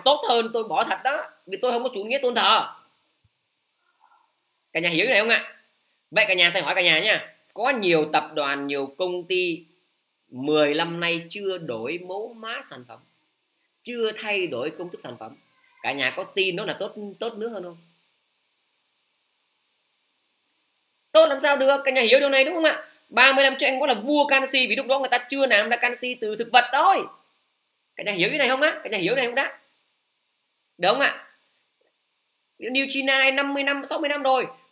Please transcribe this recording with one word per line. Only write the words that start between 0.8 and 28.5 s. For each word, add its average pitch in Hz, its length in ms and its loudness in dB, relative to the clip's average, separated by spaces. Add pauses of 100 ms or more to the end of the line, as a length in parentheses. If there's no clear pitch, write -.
thật 202 200 -4
đó, 285 260 -4 (160)
vì 190 160 -10
tôi 247 100 0
không 233 120 -2
có 254 100 -4
chủ 196 100 -8
nghĩa 240 180 -4
tôn 247 140 -2
thờ. 202 380 2 (2000)
Cả 165 60 -2
nhà 175 100 0
hiểu 170 160 2
cái 254 80 2
này 202 60 4
không 226 100 2
ạ? - 260 0 (560)
Vậy 208 160 2
cả 196 60 0
nhà, 175 160 4
thầy 175 120 0
hỏi 156 140 -2
cả 190 60 2
nhà 165 180 4
nha. 196 360 -2 (180)
Có 226 160 -2
nhiều 175 440 2
tập 151 200 0
đoàn, 143 340 -4
nhiều 139 300 -6
công 180 300 -6
ty 180 380 -4 (640)
mười 147 460 0
lăm 170 240 -4
nay 170 300 -4
chưa 190 280 -8
đổi 139 500 -8
mẫu 208 260 -12
mã 226 300 -14
sản 127 240 -18
phẩm, 117 120 -20 (840)
chưa 233 340 -4
thay 208 300 -4
đổi 135 300 -6
công 175 120 -12
thức 151 120 -18
sản 117 180 -14
phẩm. 110 160 -18 (480)
Cả 117 80 -4
nhà 135 240 -2
có 185 80 -6
tin 190 320 -4
nó 208 100 -8
là 165 140 -4
tốt, - 160 -8 (240)
tốt 226 140 -8
nữa 214 140 -8
hơn 208 160 -10
không? 175 140 -16 (3250)
Tốt 320 140 8
làm 277 140 0
sao 285 180 2
được? 269 280 4
Cả 269 60 2
nhà 262 100 2
hiểu 233 180 6
điều 285 100 2
này 269 140 4
đúng 302 100 0
không 320 100 0
ạ? - 260 0 (200)
Ba 254 240 6
mươi 269 100 4
năm 269 160 4
trước 294 60 0
anh 262 140 0
có 285 60 0
là 277 80 2
vua 269 340 2
canxi, 262 400 2
vì 208 80 -2
lúc 269 120 -4
đó 269 120 0
người 262 100 -4
ta 247 200 0
chưa 277 160 0
làm 214 240 2
ra 240 80 0
canxi 247 380 -4
từ 214 200 -6
thực 226 160 -6
vật 240 220 6
thôi. 320 320 4 (920)
Cả - 80 -12
nhà 196 80 -2
hiểu 190 180 0
cái 285 80 -2
này 269 120 2
không 262 120 0